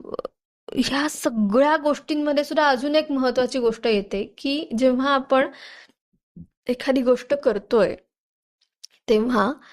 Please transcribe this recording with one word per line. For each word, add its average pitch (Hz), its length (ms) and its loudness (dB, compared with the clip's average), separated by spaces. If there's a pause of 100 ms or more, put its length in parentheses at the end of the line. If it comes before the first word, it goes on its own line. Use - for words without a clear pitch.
(760)
ह्या 277 340 -2
सगळ्या 254 680 2
गोष्टींमध्ये 294 680 -2
सुद्धा 302 240 2
अजून 277 280 0
एक 302 160 0
महत्त्वाची 254 460 0
गोष्ट 233 280 0
येते 202 520 -2
की 285 300 -4 (100)
जेव्हा 262 360 2
आपण 269 360 0 (1160)
एखादी 262 360 0
गोष्ट 247 320 0
करतोय 208 600 0 (1120)
तेव्हा 220 440 2 (200)